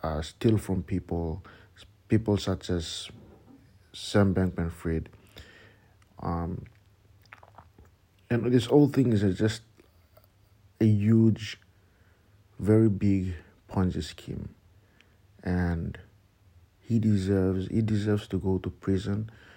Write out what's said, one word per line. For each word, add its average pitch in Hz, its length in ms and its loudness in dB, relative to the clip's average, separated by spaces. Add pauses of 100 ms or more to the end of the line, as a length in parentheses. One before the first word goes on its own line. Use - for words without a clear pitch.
uh, 78 180 -4
steal 110 360 0
from 92 240 -4
people, 85 640 -6 (340)
s-, - 80 -20 (220)
people 107 300 2
such 92 340 -4
as - 360 -6 (840)
Sam 98 400 0
Bankman-Fried. 85 760 -4 (1120)
Um, 85 460 -6 (1600)
and 117 220 0
this 123 140 4
whole 143 220 6
thing 135 260 2
is 101 80 2
a, 101 120 2
just 110 280 -2 (1200)
a 113 60 4
huge, 107 760 4 (1000)
very 110 300 4
big 95 460 0 (360)
Ponzi 90 320 0
scheme. - 460 -12 (920)
And 87 540 -2 (840)
he - 180 -2
deserves, 95 680 2
he 113 140 0
deserves 107 480 -2
to 95 100 -2
go 95 200 0
to 92 100 -6
prison 101 600 -4 (280)